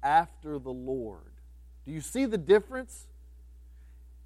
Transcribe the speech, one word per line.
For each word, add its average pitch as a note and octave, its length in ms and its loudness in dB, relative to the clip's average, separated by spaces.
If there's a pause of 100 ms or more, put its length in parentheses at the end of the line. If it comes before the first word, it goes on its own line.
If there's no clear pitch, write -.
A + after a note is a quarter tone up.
after D3+ 560 2
the C3 140 -8
Lord." B2+ 580 -8 (540)
Do C#3+ 80 -10
you D#3 80 -6
see C4 240 -2
the A3 120 0
difference? G#3 680 2 (1200)